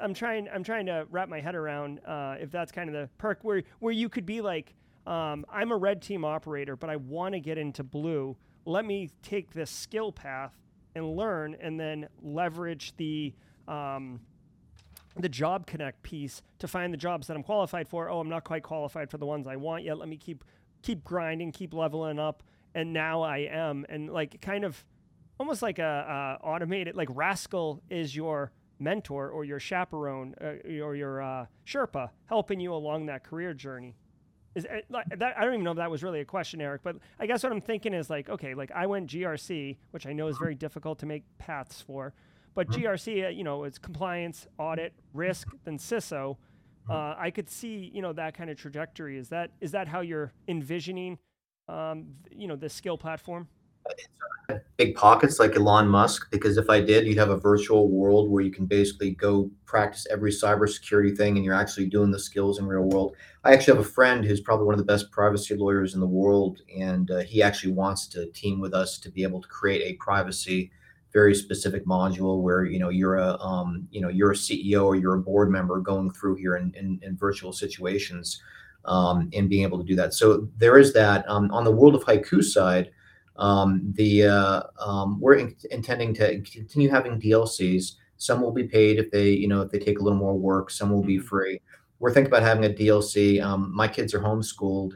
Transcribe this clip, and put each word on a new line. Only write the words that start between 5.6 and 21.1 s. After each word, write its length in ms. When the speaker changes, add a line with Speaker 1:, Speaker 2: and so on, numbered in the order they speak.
Speaker 1:
a 60
red 240
team 240
operator, 500
but 140
I 60
wanna 440
get 180
into 260
blue. 520
Let 180
me 280
take 320
this 160
skill 420
path 420
and 200
learn 440
and 200
then 280
leverage 760
the, 360
um, 540
the 140
Job 360
Connect 380
piece 380
to 80
find 260
the 40
jobs 300
that 80
I'm 80
qualified 440
for. 220
Oh, 100
I'm 100
not 140
quite 200
qualified 460
for 80
the 80
ones 220
I 80
want 280
yet. 140
Let 100
me 100
keep, 280
keep 220
grinding, 480